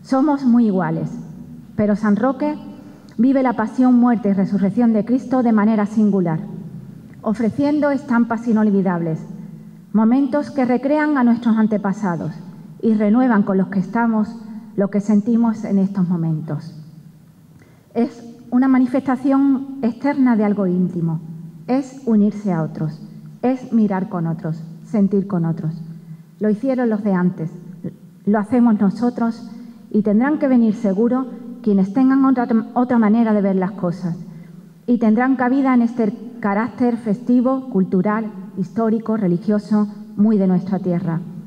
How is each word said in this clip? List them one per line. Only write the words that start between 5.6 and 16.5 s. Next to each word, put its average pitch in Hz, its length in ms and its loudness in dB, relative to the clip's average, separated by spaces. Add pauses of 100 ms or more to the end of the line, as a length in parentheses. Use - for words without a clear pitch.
singular, 196 540 2 (840)
ofreciendo 285 680 0
estampas 233 580 -2
inolvidables, 190 720 0 (720)
momentos 269 580 2
que 262 140 0
recrean 277 540 0
a 247 60 2
nuestros 233 340 2
antepasados 196 760 -2 (480)
y 220 140 2
renuevan 220 480 4
con 196 160 0
los 185 100 0
que 196 120 -2
estamos 220 540 -2 (420)
lo 196 120 0
que 202 120 0
sentimos 214 640 2
en 196 140 0
estos 190 300 0
momentos. 160 720 -4 (1120)